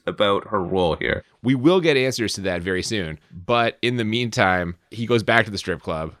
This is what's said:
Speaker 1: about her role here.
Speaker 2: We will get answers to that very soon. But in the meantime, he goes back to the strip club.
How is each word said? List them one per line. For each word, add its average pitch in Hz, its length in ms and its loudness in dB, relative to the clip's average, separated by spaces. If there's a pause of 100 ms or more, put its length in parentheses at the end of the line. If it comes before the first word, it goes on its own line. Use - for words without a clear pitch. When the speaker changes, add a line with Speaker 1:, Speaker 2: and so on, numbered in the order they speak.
Speaker 1:
about 101 420 0
her 101 160 -2
role 87 320 2
here. - 280 -2 (180)
Speaker 2:
We 131 140 2
will 160 260 4
get 156 160 2
answers 120 360 0
to 101 80 -8
that 90 200 -2
very 90 220 -2
soon. 82 360 -4 (120)
But 117 500 -2
in 123 160 0
the 113 80 -2
meantime, 104 680 0 (160)
he 113 140 -6
goes 113 180 2
back 113 220 4
to 104 60 -10
the 98 60 -8
strip 85 240 -6
club. 80 400 -6